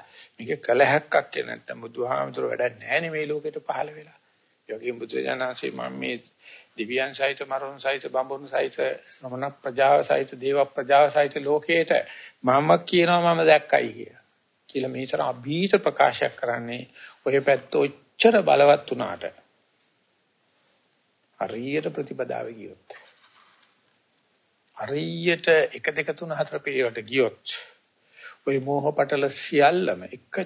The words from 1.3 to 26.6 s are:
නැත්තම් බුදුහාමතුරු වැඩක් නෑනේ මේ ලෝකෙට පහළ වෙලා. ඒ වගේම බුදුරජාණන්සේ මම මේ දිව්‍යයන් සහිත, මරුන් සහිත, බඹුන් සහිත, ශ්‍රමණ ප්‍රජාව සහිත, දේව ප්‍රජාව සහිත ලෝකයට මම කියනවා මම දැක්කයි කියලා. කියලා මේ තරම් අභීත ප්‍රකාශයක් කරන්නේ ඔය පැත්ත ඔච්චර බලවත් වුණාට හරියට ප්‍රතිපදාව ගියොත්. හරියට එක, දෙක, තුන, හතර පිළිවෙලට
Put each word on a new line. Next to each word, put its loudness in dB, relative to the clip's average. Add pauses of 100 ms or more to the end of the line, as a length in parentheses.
නැත්තම් -12
බුදුහාමතුරු -6
වැඩක් -4
නෑනේ -4
මේ -6
ලෝකෙට -8
පහළ -8
වෙලා. -20 (520)
ඒ -10
වගේම -8
බුදුරජාණන්සේ -6
මම -10
මේ -6 (560)
දිව්‍යයන් -6
සහිත, -4
මරුන් -8
සහිත, -4
බඹුන් -6
සහිත, -4 (280)
ශ්‍රමණ -10 (100)
ප්‍රජාව 2
සහිත, 0
දේව -2
ප්‍රජාව 4
සහිත 0
ලෝකයට 0 (480)
මම 2 (140)
කියනවා 2
මම 4
දැක්කයි 4
කියලා. -16 (460)
කියලා -6
මේ -8
තරම් -2
අභීත -4
ප්‍රකාශයක් 0
කරන්නේ -6 (380)
ඔය 0
පැත්ත 0
ඔච්චර 2
බලවත් 6
වුණාට -8 (1900)
හරියට -6
ප්‍රතිපදාව -8
ගියොත්. -18 (1800)
හරියට -4
එක, 2
දෙක, -4
තුන, -8
හතර -6
පිළිවෙලට -4